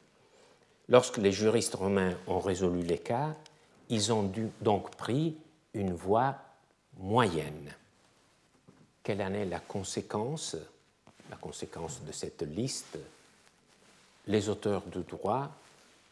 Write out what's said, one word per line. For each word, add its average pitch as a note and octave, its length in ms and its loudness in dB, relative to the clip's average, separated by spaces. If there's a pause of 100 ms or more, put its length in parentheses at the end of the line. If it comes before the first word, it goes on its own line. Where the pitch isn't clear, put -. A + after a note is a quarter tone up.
(880)
Lorsque B2 300 6
les G2 140 6
juristes G#2+ 420 4
romains F#2+ 420 2 (100)
ont F#2 140 0
résolu F2+ 400 2
les E2 160 0
cas, C#3+ 400 -2 (540)
ils A2 200 2
ont A2 120 4
dû, G2+ 260 -2 (140)
donc G#2 340 2
pris D#3 400 0 (380)
une G2 180 0
voie G#2+ 440 2 (600)
moyenne. D#2+ 760 0 (1300)
Quelle G2+ 180 -2
en F#2+ 140 -2
est G#2 100 -2
la F2 160 -4
conséquence ? G#2 960 -4 (720)
La - 80 -12
conséquence D#2+ 680 -10
de D2+ 100 -10
cette - 300 -8
liste, D#2+ 560 -6 (1300)
les G#2 220 2
auteurs G2+ 380 0
du F2+ 160 -6
droit B2 480 -2 (600)